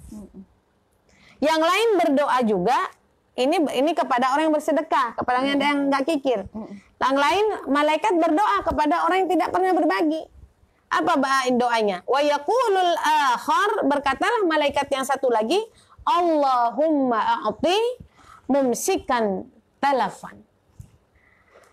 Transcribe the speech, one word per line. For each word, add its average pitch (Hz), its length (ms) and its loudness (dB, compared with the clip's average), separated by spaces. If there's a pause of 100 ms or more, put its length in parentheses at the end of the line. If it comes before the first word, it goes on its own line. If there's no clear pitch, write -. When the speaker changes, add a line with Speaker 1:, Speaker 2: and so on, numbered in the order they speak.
Speaker 1:
Hmm. 190 400 -20 (920)
Speaker 2:
Yang 311 220 0
lain 370 360 2
berdoa 285 480 2
juga, 214 340 2 (560)
ini, 285 240 2 (160)
ini 285 180 2
kepada 254 380 0
orang 302 160 2
yang 311 80 2
bersedekah, 294 580 0
kepada 247 300 -2
orang 277 100 0
Speaker 1:
Hmm. 285 80 0
Speaker 2:
yang 285 180 0 (120)
nggak 269 160 0
kikir. 269 420 0
Speaker 1:
Hmm. 220 220 -14 (260)
Speaker 2:
Yang 262 220 0
lain, 330 260 2 (240)
malaikat 311 480 0
berdoa 339 460 2
kepada 302 420 0
orang 370 220 0
yang 320 60 0
tidak 339 180 0
pernah 370 240 0
berbagi. 311 480 0 (640)
Apa 359 280 -2
ba-, 269 360 0
doanya? 233 560 0
"Wa 277 160 0
yaqulul 359 720 0 (400)
akhar," 349 360 0 (140)
berkatalah 285 640 -2
malaikat 285 420 0
yang 262 140 -4
satu 269 260 -2
lagi, 233 300 0 (480)
"Allahumma 269 1400 0
a'ti 277 320 -2 (720)
mumsikan 240 1040 -2 (260)
talafan." 247 680 -4 (1300)